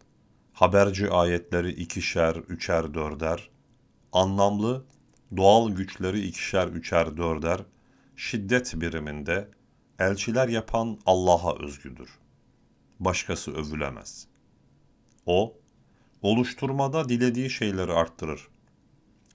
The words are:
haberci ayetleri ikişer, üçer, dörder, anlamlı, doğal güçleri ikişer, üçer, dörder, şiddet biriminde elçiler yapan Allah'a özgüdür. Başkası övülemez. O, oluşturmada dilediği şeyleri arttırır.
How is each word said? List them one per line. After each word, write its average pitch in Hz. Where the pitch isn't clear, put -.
haberci 98
ayetleri 87
ikişer, 82
üçer, 82
dörder, 78
anlamlı, 101
doğal 107
güçleri 95
ikişer, 90
üçer, 82
dörder, 82
şiddet 113
biriminde 80
elçiler 110
yapan 113
Allah'a 90
özgüdür. 69
Başkası 87
övülemez. 73
O, 90
oluşturmada 135
dilediği 123
şeyleri 92
arttırır. 82